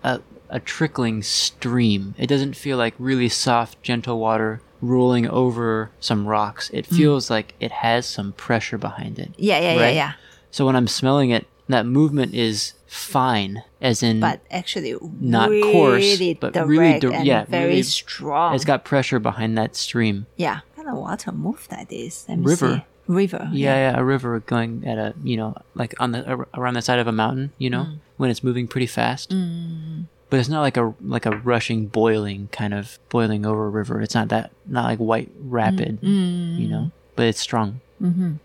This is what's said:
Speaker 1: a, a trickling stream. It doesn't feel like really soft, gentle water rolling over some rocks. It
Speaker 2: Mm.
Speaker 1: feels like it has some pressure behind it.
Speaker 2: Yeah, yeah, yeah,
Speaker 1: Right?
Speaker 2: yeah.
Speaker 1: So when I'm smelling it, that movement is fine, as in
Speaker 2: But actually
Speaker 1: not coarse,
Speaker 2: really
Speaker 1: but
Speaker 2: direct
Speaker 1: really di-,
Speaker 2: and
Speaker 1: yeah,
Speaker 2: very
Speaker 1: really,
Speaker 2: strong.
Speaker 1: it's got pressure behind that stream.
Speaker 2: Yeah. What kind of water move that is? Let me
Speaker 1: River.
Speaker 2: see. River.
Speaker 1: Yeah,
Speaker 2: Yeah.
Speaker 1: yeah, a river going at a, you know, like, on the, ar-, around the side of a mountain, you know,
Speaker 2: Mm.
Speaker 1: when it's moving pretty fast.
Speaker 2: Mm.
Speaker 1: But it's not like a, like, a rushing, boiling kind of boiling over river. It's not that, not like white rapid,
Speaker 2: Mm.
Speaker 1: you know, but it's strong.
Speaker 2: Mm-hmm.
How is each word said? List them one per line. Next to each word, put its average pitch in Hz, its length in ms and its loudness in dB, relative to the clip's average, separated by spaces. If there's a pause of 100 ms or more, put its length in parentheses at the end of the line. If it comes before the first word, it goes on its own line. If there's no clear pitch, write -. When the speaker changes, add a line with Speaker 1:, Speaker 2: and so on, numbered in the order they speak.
Speaker 1:
a, 127 180 -2 (280)
a 123 100 -6
trickling 117 640 -2
stream. 110 920 0
It 123 100 -2
doesn't 139 280 0
feel 135 220 -4
like 113 220 0
really 127 300 2
soft, 117 540 0
gentle 120 360 -2
water 110 420 0 (200)
rolling 123 460 4
over 117 720 0
some 104 260 0
rocks. 107 480 -2
It - 160 -6
Speaker 2:
Mm. 170 80 4
Speaker 1:
feels 147 320 4
like 110 300 -2
it 117 120 -4
has 120 340 0
some 98 280 -6
pressure - 440 -2
behind 107 420 -8
it. - 180 -12
Speaker 2:
Yeah, 185 220 2
yeah, 170 160 2
yeah, 165 60 4
Speaker 1:
Right? 120 140 4
Speaker 2:
yeah. 147 160 0 (380)
Speaker 1:
So 143 160 0
when 131 100 4
I'm 123 120 4
smelling 135 420 2
it, 113 180 0 (220)
that 120 160 4
movement 139 480 2
is 113 400 -2 (140)
fine, 110 760 -2 (160)
as 123 240 0
in 226 160 2
Speaker 2:
But 143 300 0
actually 170 460 -6 (260)
Speaker 1:
not 117 280 4
coarse, 196 540 6
Speaker 2:
really 185 300 2
Speaker 1:
but 143 200 -4
Speaker 2:
direct 165 160 0
Speaker 1:
really 160 300 6
di-, 127 140 2
Speaker 2:
and - 120 0
Speaker 1:
yeah, 113 200 4
Speaker 2:
very 170 240 0
Speaker 1:
really, 180 140 2
Speaker 2:
strong. 151 720 -2
Speaker 1:
it's 143 100 -2
got 143 180 2
pressure 135 360 0
behind 113 380 -2
that 110 200 -2
stream. 110 480 0 (100)
Speaker 2:
Yeah. 143 260 -2 (140)
What 311 100 -14
kind 294 40 -8
of 254 120 -6
water - 300 -8
move 165 380 -6
that - 220 -14
is? - 360 -12
Let - 120 -4
me 127 60 0
Speaker 1:
River. 135 320 2
Speaker 2:
see. - 60 -6 (240)
River. 180 460 0
Speaker 1:
Yeah, 139 220 2
Speaker 2:
Yeah. 135 180 2
Speaker 1:
yeah, 123 60 0
a 127 40 0
river 127 380 0
going 117 440 -4
at 113 120 -4
a, 107 160 -4 (100)
you 123 140 -2
know, 110 180 -6 (200)
like, 120 240 -6
on 123 120 0
the, 123 160 -6
ar-, 127 280 -6
around 123 180 -2
the 120 80 -2
side 123 180 2
of 117 80 0
a 117 40 0
mountain, 131 460 -2
you 131 120 -4
know, 123 140 -2
Speaker 2:
Mm. 151 160 -8 (180)
Speaker 1:
when 131 120 0
it's 117 140 -2
moving 123 240 -2
pretty 123 200 -2
fast. 117 440 -2
Speaker 2:
Mm. 165 720 -6 (240)
Speaker 1:
But 135 100 4
it's 123 100 0
not 151 120 0
like 135 160 2
a, 113 240 2
like, 120 240 -4
a 107 120 2
rushing, 113 500 0
boiling 104 640 0
kind 101 220 -4
of 101 260 -8 (100)
boiling 110 360 0
over 107 240 -2
river. 107 320 -4
It's 107 140 -6
not 107 140 2
that, 110 220 -2 (140)
not 120 200 -2
like 117 140 -2
white 113 300 0 (100)
rapid, 147 640 -2
Speaker 2:
Mm. 175 580 0
Speaker 1:
you 113 80 -2
know, 110 240 -4 (240)
but 120 120 2
it's 110 140 0
strong. 113 380 -2 (220)
Speaker 2:
Mm-hmm. 180 320 0 (120)